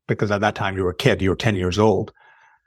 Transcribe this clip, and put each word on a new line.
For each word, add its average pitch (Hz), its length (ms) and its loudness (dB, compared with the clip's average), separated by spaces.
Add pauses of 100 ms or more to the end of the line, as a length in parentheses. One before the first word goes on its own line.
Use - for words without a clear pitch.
because 107 220 -2
at 101 100 0
that 107 140 2
time 98 200 -4
you 95 80 -2
were 90 60 -2
a 90 60 -4
kid, 101 260 0
you 95 80 2
were 87 80 0
ten 110 180 0
years 90 240 -2
old. 107 320 2 (560)